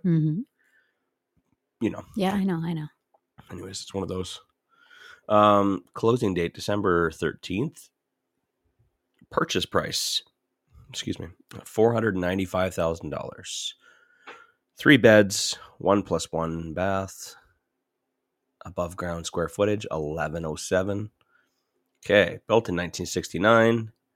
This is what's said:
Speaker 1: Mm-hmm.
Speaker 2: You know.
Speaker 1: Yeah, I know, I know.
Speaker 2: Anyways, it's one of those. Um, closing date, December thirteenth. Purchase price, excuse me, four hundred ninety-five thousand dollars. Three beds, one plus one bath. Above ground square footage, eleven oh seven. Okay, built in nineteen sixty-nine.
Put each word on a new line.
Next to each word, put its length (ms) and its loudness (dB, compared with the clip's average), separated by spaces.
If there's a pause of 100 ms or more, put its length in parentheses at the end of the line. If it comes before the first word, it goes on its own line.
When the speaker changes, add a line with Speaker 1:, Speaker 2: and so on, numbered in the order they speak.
Speaker 1:
Mm-hmm. 360 0 (1400)
Speaker 2:
You 60 2
know. 120 -10 (140)
Speaker 1:
Yeah, 180 0
I 100 0
know, 200 -2
I 80 -4
know. 140 -6 (640)
Speaker 2:
Anyways, 320 -12
it's 120 -18
one 80 -4
of 60 -6
those. 320 -8 (880)
Um, 560 4 (100)
closing 400 0
date, 200 -2
December 560 0
thirteenth. 800 -6 (1400)
Purchase 360 -2
price, 560 -4 (680)
excuse 300 -8
me, 80 -12 (380)
four 280 2
hundred 240 0
ninety-five 580 -2
thousand 360 -2
dollars. 640 -10 (1040)
Three 180 6
beds, 640 6 (200)
one 240 2
plus 300 -4
one 420 -4
bath. 600 -6 (1300)
Above 320 -6
ground 300 -8
square 220 -4
footage, 420 -2
eleven 560 -4
oh 100 -6
seven. 540 -2 (960)
Okay, 420 4
built 220 2
in 80 -2
nineteen 300 -6
sixty-nine. 840 2 (240)